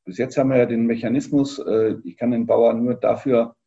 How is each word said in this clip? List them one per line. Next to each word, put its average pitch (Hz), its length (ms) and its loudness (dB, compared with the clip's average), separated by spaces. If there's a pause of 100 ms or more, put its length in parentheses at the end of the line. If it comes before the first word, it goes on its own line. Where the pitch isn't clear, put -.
Bis 92 120 -12
jetzt 131 200 -4
haben 135 120 2
wir 131 80 2
ja 123 80 4
den 117 220 0
Mechanismus, 127 720 -2
äh, 110 440 0
ich - 140 -14
kann 120 140 -2
den 117 160 -2
Bauern 117 360 2
nur 123 120 -2
dafür 117 600 0 (120)